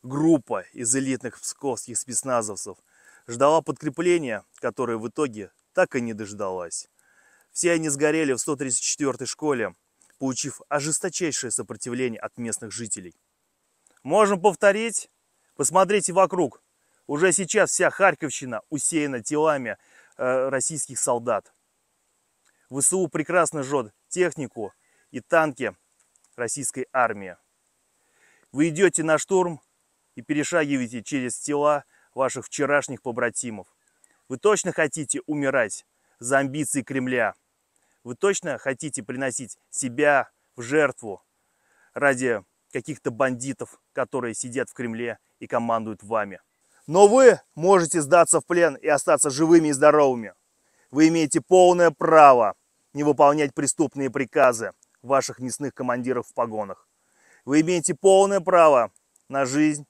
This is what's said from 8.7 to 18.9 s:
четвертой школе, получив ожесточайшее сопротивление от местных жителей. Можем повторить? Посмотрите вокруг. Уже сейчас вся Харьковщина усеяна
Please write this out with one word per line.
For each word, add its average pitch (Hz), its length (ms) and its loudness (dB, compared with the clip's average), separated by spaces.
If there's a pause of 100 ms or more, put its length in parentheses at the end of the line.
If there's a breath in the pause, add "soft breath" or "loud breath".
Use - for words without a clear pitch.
четвертой 135 460 -4
школе, 120 480 -4 (420)
получив 131 500 -6
ожесточайшее 147 840 -4
сопротивление 120 680 -6
от 107 200 -12
местных 113 320 -8
жителей. 98 420 -12 (880)
Можем 196 400 2
повторить? 208 720 0 (440)
Посмотрите 180 580 0
вокруг. 180 500 0 (420)
Уже 151 260 0
сейчас 185 380 0
вся 165 220 0
Харьковщина 143 680 -2 (100)
усеяна 147 500 -4